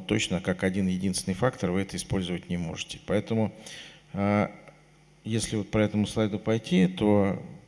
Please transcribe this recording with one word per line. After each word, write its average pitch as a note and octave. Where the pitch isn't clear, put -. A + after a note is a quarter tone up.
точно G#2+
как F#2+
один F#2+
единственный F#2
фактор A2+
вы F#2+
это F#2
использовать F2
не F2+
можете. E2
Поэтому, G#2+
э, G2+
если A2
вот G2+
по G#2+
этому G#2
слайду G#2
пойти, A2+
то G2+